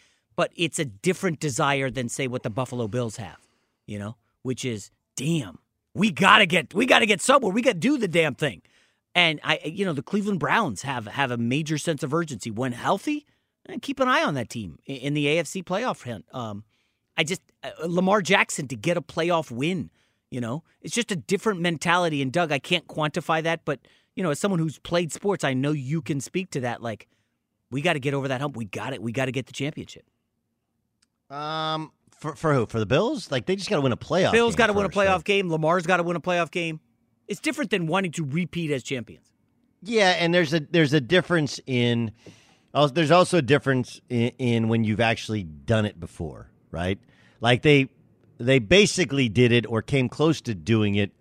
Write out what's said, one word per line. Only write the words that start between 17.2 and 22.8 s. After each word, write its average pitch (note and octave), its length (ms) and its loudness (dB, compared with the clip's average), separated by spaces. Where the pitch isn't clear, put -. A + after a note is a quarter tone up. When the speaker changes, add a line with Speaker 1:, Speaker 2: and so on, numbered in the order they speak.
Speaker 1:
just, D#3+ 180 -6
uh, C3+ 80 -10
Lamar F#3 380 2
Jackson G3 460 2
to C3 80 -8
get D3+ 200 -2
a E3 60 -4
playoff E3 480 -2
win, C3 400 -4
you C3 100 -8
know, A#2+ 220 -6
it's - 140 -12
just A#3 180 -2
a F#3+ 40 -4
different F#3+ 440 -2
mentality. E3+ 640 2
And C3 100 -2
Doug, E3+ 200 0
I C#3 80 0
can't F3+ 260 -4